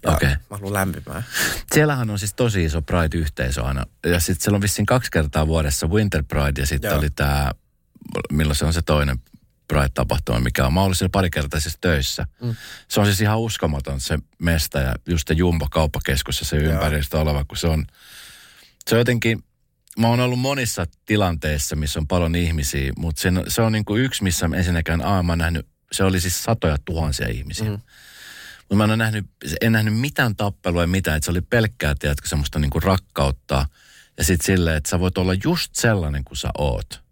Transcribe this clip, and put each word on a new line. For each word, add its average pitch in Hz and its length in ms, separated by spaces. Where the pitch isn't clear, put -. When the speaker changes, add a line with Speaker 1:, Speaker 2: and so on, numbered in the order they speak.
Speaker 1:
Ja 104 100
Speaker 2:
Okei. 73 160
Speaker 1:
mä 67 80
haluan 101 220
lämpimään. 92 520
Speaker 2:
Siellähän 139 360
on 104 80
siis 101 160
tosi 101 300
iso 78 180
Pride-yhteisö 73 800
aina. 67 240
Ja 90 140
sit 87 200
siellä 104 160
on 101 60
vissiin 104 240
kaksi 127 240
kertaa 76 360
vuodessa 78 400
Winter 92 380
Pride 71 360
ja 69 60
sitten 71 220
Speaker 1:
Joo. 73 100
Speaker 2:
oli 73 120
tää, 71 420
milloin 76 240
se - 80
on 78 80
se 82 100
toinen 73 360
Pride-tapahtuma, 65 720
mikä 64 260
on. 65 60
Mä 90 80
oon 98 40
ollut 95 140
siellä 92 140
pari 95 180
kertaa 73 300
siis 80 200
töissä. 73 460
Speaker 1:
Mm. 117 140
Speaker 2:
Se - 120
on 101 60
siis 98 140
ihan 107 180
uskomaton 76 640
se 78 180
mesta 82 420
ja 64 140
just 85 200
se 80 60
Jumbo-kauppakeskus 73 1040
ja - 60
se 73 100
Speaker 1:
Joo. 76 160
Speaker 2:
ympäristö 76 480
oleva, 73 240
kun - 120
se - 100
on, 78 200
se - 80
on 113 60
jotenkin, 117 440
mä 113 100
oon 120 120
ollut 123 180
monissa 127 480
tilanteissa, 78 680
missä 76 240
on 78 60
paljon 85 280
ihmisiä, 73 640
mut 80 220
sen, 90 300
se - 140
on 113 100
niinku 104 240
yksi, 127 260
missä 87 320
ensinnäkään, 85 480
aa, 95 200
mä 85 100
oon 85 60
nähnyt, 85 280
se - 120
oli 95 160
siis 87 240
satoja 80 400
tuhansia 76 440
ihmisiä. 78 420
Speaker 1:
Mm. 101 80
Speaker 2:
Mut 98 80
mä 107 60
en 107 60
oo 110 60
nähnyt, 110 300
en 113 120
nähnyt 107 280
mitään 131 360
tappelua 95 440
ja 85 60
mitään, 85 300
että 76 80
se - 60
oli 87 100
pelkkää, 101 580
tiedätkö, 71 300
semmoista 73 300
niinku 76 220
rakkautta. 71 840
Ja - 60
sit 90 160
silleen, 87 360
että 76 140
sä 87 100
voit 92 180
olla 92 160
just 165 300
sellainen 78 500
kuin 67 120
sä 73 120
oot. 67 540